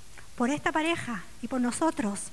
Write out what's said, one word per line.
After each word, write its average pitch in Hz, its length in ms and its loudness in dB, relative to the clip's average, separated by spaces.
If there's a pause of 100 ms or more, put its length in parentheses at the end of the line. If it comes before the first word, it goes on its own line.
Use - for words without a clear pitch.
(380)
Por 240 140 4
esta 294 220 2
pareja 311 500 0 (180)
y 233 80 -6
por 262 120 0
nosotros, 240 600 2 (120)